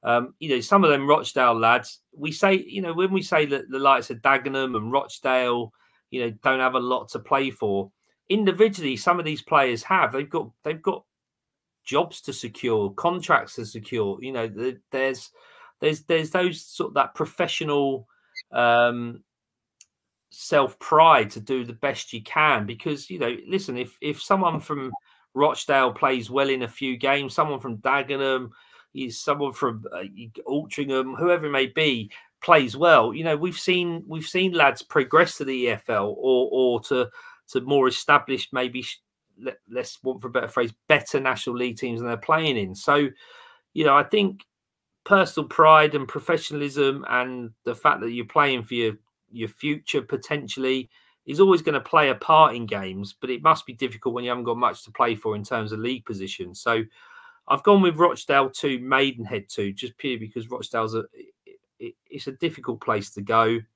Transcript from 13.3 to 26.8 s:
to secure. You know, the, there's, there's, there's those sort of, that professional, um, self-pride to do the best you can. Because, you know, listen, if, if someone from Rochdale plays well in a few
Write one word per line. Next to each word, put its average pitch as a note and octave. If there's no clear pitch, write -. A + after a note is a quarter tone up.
to A2+
secure. G#2
You C3
know, A#2
the, A#2
there's, C3
there's, D3+
there's D#3+
those F3+
sort -
of, -
that C#3
professional, C#3+
um, A#2+
self-pride D3
to A2+
do B2
the A#2
best -
you A2+
can. C#3
Because, C#3
you F#3
know, B2
listen, F#3
if, B2
if D3+
someone F3
from C3+
Rochdale C3+
plays B2
well C#3
in B2+
a A#2
few C3